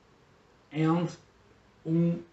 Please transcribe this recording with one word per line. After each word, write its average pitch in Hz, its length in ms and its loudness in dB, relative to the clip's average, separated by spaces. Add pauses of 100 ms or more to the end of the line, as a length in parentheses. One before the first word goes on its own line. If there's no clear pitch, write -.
(720)
and 160 360 2 (760)
um 170 380 0 (100)